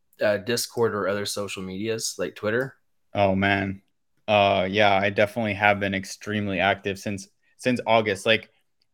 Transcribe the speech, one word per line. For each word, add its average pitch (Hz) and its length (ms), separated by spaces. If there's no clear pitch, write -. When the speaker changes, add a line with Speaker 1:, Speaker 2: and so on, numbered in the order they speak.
Speaker 1:
uh, 104 180
Discord 113 580
or 98 100
other 101 200
social 101 360
medias 107 560
like 90 160
Twitter? 117 400
Speaker 2:
Oh, 101 220
man. 98 460
Uh, 98 420
yeah, 101 280
I 101 140
definitely 107 440
have 101 240
been 98 160
extremely 101 640
active 98 400
since, 101 300
since 123 300
August. 107 400
Like, 110 240